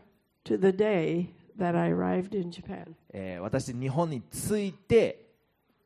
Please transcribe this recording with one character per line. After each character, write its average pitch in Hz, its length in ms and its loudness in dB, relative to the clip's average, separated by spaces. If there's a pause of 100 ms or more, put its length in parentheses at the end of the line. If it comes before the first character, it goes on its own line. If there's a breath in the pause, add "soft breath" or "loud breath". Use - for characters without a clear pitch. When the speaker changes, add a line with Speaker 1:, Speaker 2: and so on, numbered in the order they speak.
(460)
Speaker 1:
to 214 120 0
the 190 180 4
day 175 540 2 (280)
that 175 200 0
I 170 140 4
arrived 180 440 0
in 180 140 -2
Japan. 170 440 -14 (180)
Speaker 2:
え 95 260 -8
ー、 87 40 -8
私、 120 320 -4
日 127 160 -4
本 165 200 0
に 135 120 -6
着 202 480 -4
い 185 40 -8
て、 - 600 2 (520)